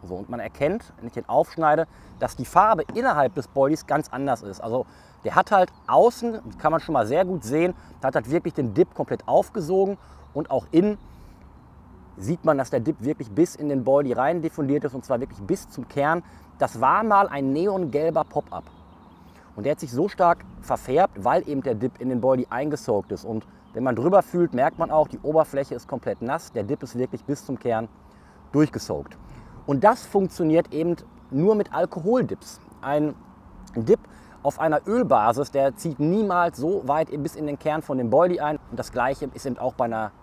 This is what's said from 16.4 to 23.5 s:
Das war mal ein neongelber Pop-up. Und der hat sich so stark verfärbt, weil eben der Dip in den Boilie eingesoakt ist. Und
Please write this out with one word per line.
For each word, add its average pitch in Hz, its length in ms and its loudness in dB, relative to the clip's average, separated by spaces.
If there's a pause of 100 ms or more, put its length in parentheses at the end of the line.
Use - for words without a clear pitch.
Das 117 240 -2
war 165 220 4
mal 202 240 4
ein 135 260 -2
neongelber 160 720 0
Pop-up. - 400 -8 (920)
Und 104 100 -8
der 139 60 2
hat 151 80 -2
sich 131 120 -10
so 143 160 0
stark 175 380 2 (160)
verfärbt, 127 640 0
weil 139 240 2
eben 139 140 -4
der 127 140 -2
Dip 120 240 -4
in 127 100 -6
den 123 120 -2
Boilie 127 280 2
eingesoakt 127 640 -2
ist. 92 140 -8
Und 110 200 -8 (280)